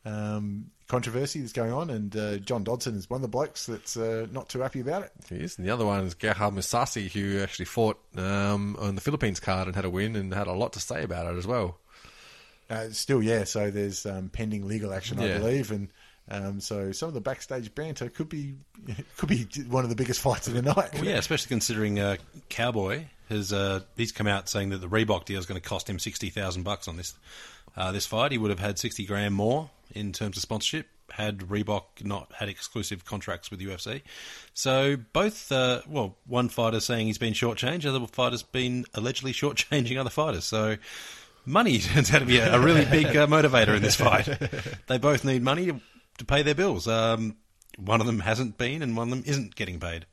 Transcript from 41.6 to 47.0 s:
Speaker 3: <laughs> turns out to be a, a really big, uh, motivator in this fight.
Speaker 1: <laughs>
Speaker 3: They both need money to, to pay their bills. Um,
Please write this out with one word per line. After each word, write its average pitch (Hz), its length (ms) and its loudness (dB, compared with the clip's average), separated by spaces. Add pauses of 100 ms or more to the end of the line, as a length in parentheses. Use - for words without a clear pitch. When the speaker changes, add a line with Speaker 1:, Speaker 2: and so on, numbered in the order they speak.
Speaker 3:
<laughs> - 20 4
turns 92 320 4
out 147 80 8
to 131 60 0
be 123 120 8
a, 113 180 6
a 123 40 10
really 151 240 8
big, 151 320 6
uh, 147 120 8
motivator 131 480 8
in 104 60 4
this 104 140 4
fight. 123 320 6
Speaker 1:
<laughs> - 600 -4
Speaker 3:
They 127 100 2
both 139 260 4
need 131 180 4
money 151 240 2
to, 143 140 -2 (380)
to 117 60 -10
pay 143 180 4
their 147 140 4
bills. 156 320 2
Um, 113 480 2 (420)